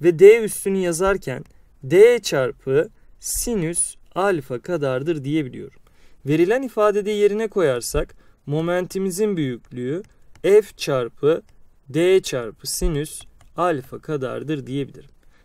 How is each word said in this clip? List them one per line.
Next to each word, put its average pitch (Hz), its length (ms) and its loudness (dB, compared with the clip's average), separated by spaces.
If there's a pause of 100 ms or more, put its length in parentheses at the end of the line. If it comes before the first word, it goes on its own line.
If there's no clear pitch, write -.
Ve 165 160 2
D 214 260 10
üssünü 196 340 -4
yazarken 175 640 -2 (380)
D 202 360 6
çarpı 139 680 -2 (320)
sinüs - 760 -6 (180)
alfa 175 440 -2
kadardır 143 680 -4
diyebiliyorum. 131 560 -6 (460)
Verilen 175 360 2
ifadede 208 480 0
yerine 208 380 0
koyarsak 143 680 -2 (320)
momentimizin 180 920 -4
büyüklüğü 127 680 -6 (400)
F 202 200 6 (140)
çarpı 139 680 -2 (460)
D 180 340 2
çarpı 123 440 -10
sinüs 156 560 -6 (340)
alfa 151 420 -4
kadardır 131 680 -8
diyebilirim. 131 440 -10 (340)